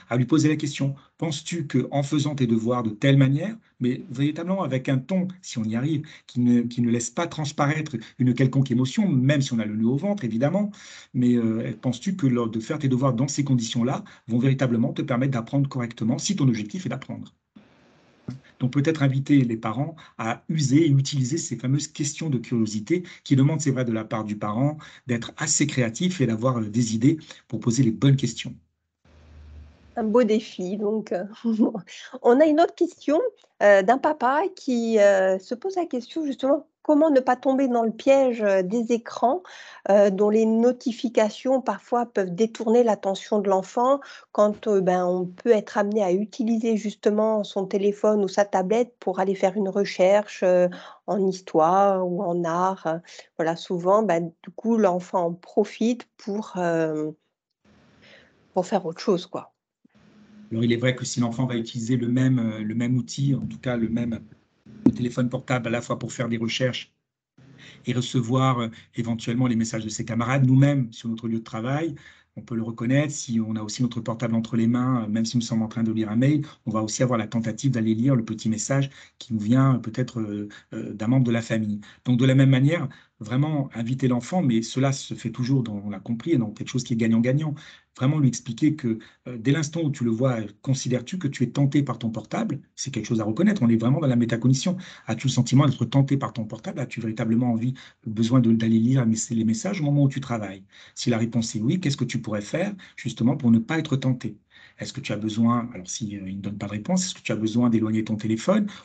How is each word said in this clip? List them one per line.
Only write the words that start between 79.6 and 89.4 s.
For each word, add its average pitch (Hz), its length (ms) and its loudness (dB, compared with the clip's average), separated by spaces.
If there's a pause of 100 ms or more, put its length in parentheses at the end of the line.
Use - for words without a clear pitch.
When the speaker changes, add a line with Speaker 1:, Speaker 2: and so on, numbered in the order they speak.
Speaker 1:
euh, 113 40 0
peut-être, 113 400 -6
euh, 104 280 -6 (260)
euh, 113 200 -8
d'un 107 140 -6
membre 131 180 4
de 120 60 0
la 117 100 0
famille. 107 400 -4 (240)
Donc 123 140 2
de 131 60 4
la 131 100 4
même 135 160 8
manière, 143 360 2 (320)
vraiment 135 540 -2
inviter 123 360 -2
l'enfant, 123 320 0
mais 117 200 2
cela 131 300 0
se - 220 -8
fait 110 180 -6
toujours 131 320 0
dans, 104 220 -8
on 104 40 -6
l'a 98 120 -8
compris, 120 360 -2
dans 107 140 0
quelque - 160 -12
chose - 160 -4
qui - 100 -6
est 113 40 0
gagnant-gagnant. 127 580 2 (400)
Vraiment 147 240 0
lui 139 80 4
expliquer 127 480 -2
que, 110 240 -2 (260)
euh, 123 140 -10
dès 113 120 0